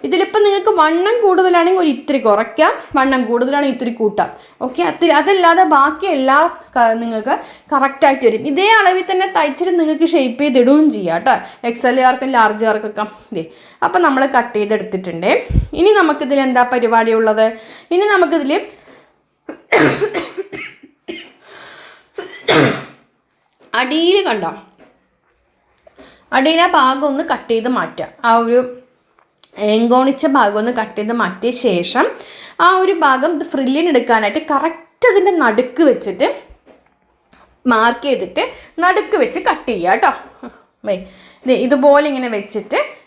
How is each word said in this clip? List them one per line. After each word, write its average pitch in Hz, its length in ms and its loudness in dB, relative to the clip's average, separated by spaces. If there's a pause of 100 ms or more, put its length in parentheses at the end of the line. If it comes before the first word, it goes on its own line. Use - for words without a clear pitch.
ഇതിലിപ്പോൾ 381 380 0
നിങ്ങൾക്ക് 403 340 2
വണ്ണം 339 440 2
കൂടുതലാണെങ്കിൽ 370 600 2
ഒരു 311 120 2
ഇത്തിരി 277 320 -4
കുറയ്ക്കാം, 233 440 2 (260)
വണ്ണം 262 320 0
കൂടുതലാണെങ്കിൽ 262 460 0
ഇത്തിരി 240 240 -6
കൂട്ടാം. 208 300 -2 (360)
ഓക്കെ, 262 240 -6
അത്തിരി, 320 300 0
അതല്ലാതെ 349 460 4 (100)
ബാക്കി 302 320 0 (100)
എല്ലാ 269 200 2 (380)
ക-, 233 260 2
നിങ്ങൾക്ക് 233 340 -4 (380)
കറക്റ്റായിട്ട് 269 540 2
വരും. 220 240 0
ഇതേ 370 160 0 (120)
അളവിൽ 370 320 2
തന്നെ 381 160 0 (100)
തയ്ച്ചിട്ട് 330 440 -2
നിങ്ങൾക്ക് 311 340 0
ഷേപ്പ് 254 280 0
ചെയ്തിടുകയും 277 520 4
ചെയ്യാം 175 240 -2
കേട്ടോ, 247 160 2 (340)
എക്സ് 240 220 -4
എൽ 262 80 0 (100)
ആർക്കും 269 280 -2
ലാർജ് 214 340 2
ആർക്കൊക്കെ. 214 340 -6 (320)
ദേ, 160 80 -6 (400)
അപ്പം 359 220 0
നമ്മൾ 269 160 2 (140)
കട്ട് 233 200 -2
ചെയ്തെടുത്തിട്ടുണ്ട്. 190 760 -4 (480)
ഇനി 403 220 4
നമുക്കിതിൽ 294 460 0
എന്താ 247 160 2 (100)
പരിപാടി 226 480 2
ഉള്ളത്? 220 260 2 (480)
ഇനി 392 100 2 (100)
നമുക്കിതിൽ 302 380 0 (4000)
അടിയിൽ 320 380 0 (100)
കണ്ടോ, 196 220 -4 (1900)
അടിയിലെ 320 280 2 (100)
ഭാഗം 269 340 2
ഒന്ന് 277 220 -4
കട്ട് - 200 -8
ചെയ്ത് 226 240 -2
മാറ്റുക. 170 300 -6 (220)
ആ - 20 2 (140)
ഒരു 233 160 2 (1160)
എങ്കോണിച്ച 254 480 2 (140)
ഭാഗം 208 240 0
ഒന്ന് 226 180 -2
കട്ട് 214 200 -8
ചെയ്ത് 214 220 -4
മാറ്റിയ 190 300 -4 (140)
ശേഷം 196 400 0 (600)
ആ - 20 6 (160)
ഒരു 381 100 0 (100)
ഭാഗം 277 320 2
ഇത് 294 160 -6
ഫ്രില്ലിന് 277 420 0
എടുക്കാനായിട്ട് 226 480 0 (100)
കറക്റ്റ് - 600 -2
അതിൻ്റെ 381 220 2 (100)
നടുക്ക് 247 460 0
വെച്ചിട്ട് 214 380 -2 (1500)
മാർക്ക് 269 340 0
ചെയ്തിട്ട് 254 360 -2 (420)
നടുക്ക് 381 380 0
വെച്ച് 247 160 -4 (100)
കട്ട് 311 220 -6
ചെയ്യുക 180 220 -2
കേട്ടോ. 247 180 2 (760)
ദേ, 196 80 -2 (520)
ദേ 254 80 2 (100)
ഇതുപോലെ 285 460 4
ഇങ്ങനെ 254 260 -6
വെച്ചിട്ട് 202 420 -6 (280)